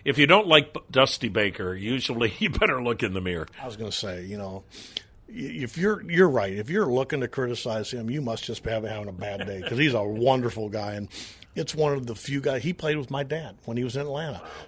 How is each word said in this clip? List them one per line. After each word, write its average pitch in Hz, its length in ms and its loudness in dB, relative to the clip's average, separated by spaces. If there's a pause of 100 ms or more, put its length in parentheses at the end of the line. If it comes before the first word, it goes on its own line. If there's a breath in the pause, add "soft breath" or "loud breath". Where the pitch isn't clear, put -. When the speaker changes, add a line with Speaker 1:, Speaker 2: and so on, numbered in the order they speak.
Speaker 1:
if 143 140 2
you 143 80 8
don't 196 200 8
like 156 280 6
B-, - 60 -6 (100)
Dusty 131 380 4
Baker, 98 460 0
usually 117 600 0
<laughs> - 20 -8
you 208 120 0
better 139 320 2
look 120 200 0
in 98 120 2
the 95 80 -2
mirror. 87 240 -2 (160)
Speaker 2:
I 131 40 -8
was 113 100 -10
gonna 107 160 -6
say, 90 320 -6
you 101 120 -8
know, 98 280 -10 (640 loud breath)
y-, - 80 -18
if 143 420 -8
you're, 196 320 0
you're 175 180 8
right. 104 240 2
If 104 160 -4
you're 190 180 2
looking 131 340 0
to 123 80 -2
criticize 117 640 -2
him, 117 200 -4
you 143 100 -2
must 113 240 -4
just - 180 -6
be 113 80 -4
having, 110 200 -2
having 104 180 -6
a 95 40 -10
bad 98 340 -6
day, 98 200 -6
'cause 117 120 -2
he's 143 160 4
a 107 80 2
wonderful 113 640 2
guy, 104 260 -6
and 101 140 -8 (460 loud breath)
it's 160 200 -6
one 151 200 2
of 131 120 -4
the 117 80 -6
few 139 280 -4
guys. 131 200 0
He 175 120 -2
played 156 240 -2
with 127 120 -6
my 139 120 -2
dad 143 420 -8
when 117 140 -4
he 123 60 0
was 123 120 -4
in 139 60 -2
Atlanta, 147 400 -6 (260 loud breath)